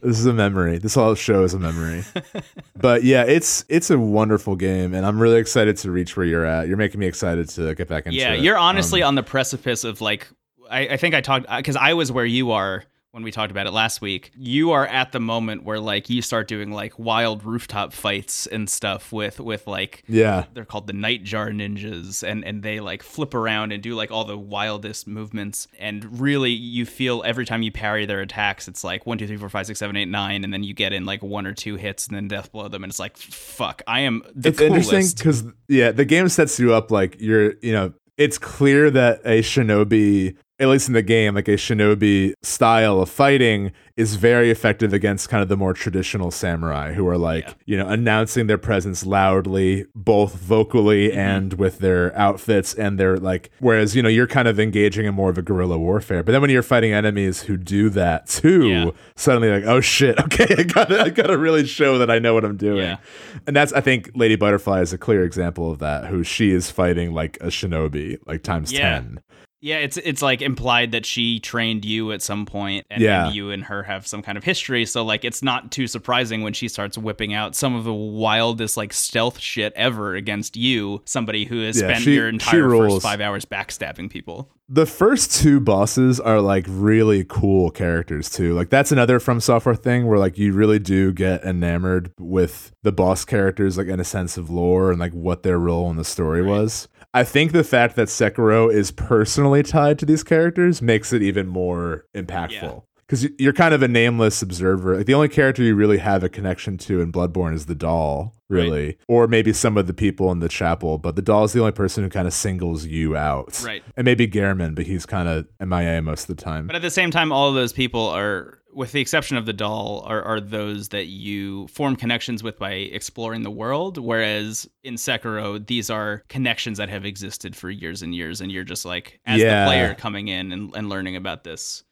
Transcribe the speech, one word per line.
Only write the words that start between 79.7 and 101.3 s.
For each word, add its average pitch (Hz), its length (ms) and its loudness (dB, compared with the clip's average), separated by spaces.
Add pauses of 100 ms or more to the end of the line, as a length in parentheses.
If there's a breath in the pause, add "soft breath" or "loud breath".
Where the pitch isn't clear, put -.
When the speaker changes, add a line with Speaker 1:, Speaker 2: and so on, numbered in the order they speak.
Speaker 2:
ever 107 380 -2
against 104 420 -6
you, 110 480 -2
somebody 107 400 -4
who 120 160 -6
has 110 180 -2
Speaker 1:
Yeah, 98 80 0
Speaker 2:
spent 117 160 0
Speaker 1:
she, 143 120 4
Speaker 2:
your 113 140 2
Speaker 1:
she 113 40 -4
Speaker 2:
entire 131 340 2
Speaker 1:
rules. 113 280 6
Speaker 2:
first 92 80 0
five 104 180 -2
hours 101 240 -4
backstabbing 95 640 -10
people. - 400 -14 (180)
Speaker 1:
The 143 180 4
first - 560 2
two 143 200 6
bosses 123 580 4
are, 110 220 4
like, 98 260 2
really 104 600 4
cool 95 420 2
characters 82 600 -4
too. 85 260 0
Like, 87 140 -2
that's 139 220 4
another 123 280 4
From 120 200 0
Software 117 360 2
thing 123 320 0
where, 107 120 4
like, 95 180 2
you 101 160 2
really 107 260 4
do 95 340 2
get 92 300 -2
enamored 90 760 -2
with 87 520 -2 (120)
the 107 80 2
boss 92 320 2
characters, 98 540 0
like, 95 100 -4
in 92 120 -4
a 87 60 -2
sense 90 320 -6
of 85 120 -10
lore 90 420 2
and, 87 80 0
like, 87 140 -4
what 85 300 -4
their 90 160 2
role 85 300 0
in 82 60 -4
the 80 80 -4
story 82 380 -2
Speaker 2:
Right. 95 80 2
Speaker 1:
was. 107 380 -2 (280 soft breath)
I 123 80 4
think 147 280 2
the 165 120 4
fact 120 340 2
that 113 100 2
Sekiro 113 640 4
is 104 160 2
personally 139 720 2
tied 147 380 2
to 160 60 -4
these 156 180 2
characters 170 580 2
makes 113 320 2
it 120 80 2
even 98 260 0